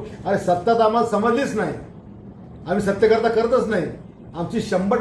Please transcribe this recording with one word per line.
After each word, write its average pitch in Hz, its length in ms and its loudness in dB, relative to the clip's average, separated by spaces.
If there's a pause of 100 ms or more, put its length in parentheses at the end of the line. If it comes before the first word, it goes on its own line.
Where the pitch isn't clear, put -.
(260)
आणि 196 120 0
सत्ता 214 360 2
तर 226 60 4
आम्हाला 226 260 4
समजलीच 226 500 0
नाही, 170 160 -2 (920)
आम्ही 202 140 0
सत्तेकरता 220 480 4
करतच 226 400 2
नाही. 190 140 0 (520)
आमची 175 260 -4
शंभर 196 400 0